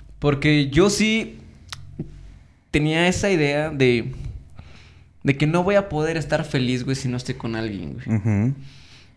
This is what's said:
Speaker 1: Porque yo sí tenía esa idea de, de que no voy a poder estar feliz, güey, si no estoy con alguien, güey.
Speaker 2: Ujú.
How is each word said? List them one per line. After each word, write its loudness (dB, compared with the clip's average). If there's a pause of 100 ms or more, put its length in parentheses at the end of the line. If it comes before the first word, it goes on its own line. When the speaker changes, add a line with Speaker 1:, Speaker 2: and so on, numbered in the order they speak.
(200)
Speaker 1:
Porque 4
yo 6
sí 0 (1300)
tenía 2
esa 0
idea 2
de, 2 (1080)
de 2
que 2
no 2
voy 2
a 2
poder -2
estar -2
feliz, 0
güey, -2
si -6
no -2
estoy -6
con -6
alguien, -6 (120)
güey. 0
Speaker 2:
Ujú. 2 (600)